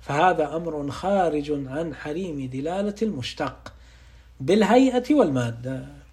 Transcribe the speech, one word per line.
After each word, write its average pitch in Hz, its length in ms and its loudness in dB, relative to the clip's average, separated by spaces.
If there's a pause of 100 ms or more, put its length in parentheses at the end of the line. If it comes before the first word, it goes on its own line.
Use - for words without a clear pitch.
فهذا 156 540 2
أمر 156 360 -4
خارج 160 600 0 (160)
عن 147 280 -6
حريم 151 580 -6
دلالة 185 480 -4
المشتق 151 720 -6 (640)
بالهيئة 240 760 4
والمادة 131 680 0 (280)